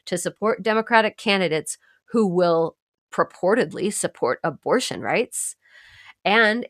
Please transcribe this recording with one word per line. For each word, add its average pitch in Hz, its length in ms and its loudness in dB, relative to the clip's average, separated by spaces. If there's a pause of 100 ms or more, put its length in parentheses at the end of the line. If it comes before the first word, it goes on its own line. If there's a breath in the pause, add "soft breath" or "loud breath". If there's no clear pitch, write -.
to 180 120 -4
support 185 460 -4
Democratic 220 540 0
candidates 175 600 -2 (340 soft breath)
who 226 140 2
will 175 520 2 (340)
purportedly 185 800 0
support - 540 -4
abortion 170 560 -2
rights - 560 -4 (640 loud breath)
and 220 460 2